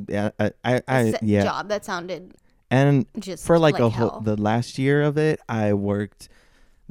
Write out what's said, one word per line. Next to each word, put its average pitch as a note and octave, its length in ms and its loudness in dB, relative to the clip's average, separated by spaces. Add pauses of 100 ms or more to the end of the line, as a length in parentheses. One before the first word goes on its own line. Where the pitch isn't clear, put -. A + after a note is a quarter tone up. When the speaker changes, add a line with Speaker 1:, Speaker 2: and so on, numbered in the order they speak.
Speaker 1:
yeah, G#2 220 -4 (100)
I, G#2 120 0 (120)
I, A#2+ 120 0
Speaker 2:
a A#2+ 120 -2
Speaker 1:
I, B2 240 2
Speaker 2:
set - 120 -4
Speaker 1:
yeah. G#2 200 2
Speaker 2:
job - 260 -4
that G3+ 160 -4
sounded F3+ 480 -10 (380)
Speaker 1:
And C#3 340 4 (140)
Speaker 2:
just - 260 -12
Speaker 1:
for, E3+ 140 6
like, D#3 140 6
Speaker 2:
like - 80 -2
Speaker 1:
a A#2 80 6
whole, A2+ 220 0
Speaker 2:
hell. - 100 -12
Speaker 1:
the G#2+ 200 -2
last A2+ 380 0
year C#3+ 240 2
of D3 140 0
it, D#3 220 0 (100)
I G#2+ 240 0
worked G2+ 560 -4 (600)